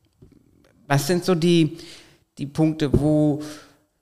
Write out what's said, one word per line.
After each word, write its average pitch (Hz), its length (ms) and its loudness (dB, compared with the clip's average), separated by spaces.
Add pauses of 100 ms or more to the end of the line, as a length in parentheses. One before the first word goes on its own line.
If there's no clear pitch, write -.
(880)
Was 139 200 0
sind 175 180 -2
so 185 100 2
die, 165 420 2 (600)
die 143 80 -10
Punkte, 156 480 -2
wo 151 480 0 (600)